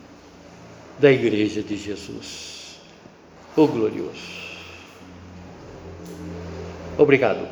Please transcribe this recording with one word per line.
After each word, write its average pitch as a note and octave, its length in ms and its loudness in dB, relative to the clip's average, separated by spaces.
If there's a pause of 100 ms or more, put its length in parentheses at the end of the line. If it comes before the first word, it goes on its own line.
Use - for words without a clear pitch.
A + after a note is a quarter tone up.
(1000)
da C#3 120 10
igreja G#2+ 500 4
de G#2 160 -4
Jesus. - 1000 -12 (760)
Oh, D#3 120 8
glorioso! A2 720 -2 (2500)
Obrigado, C3+ 540 6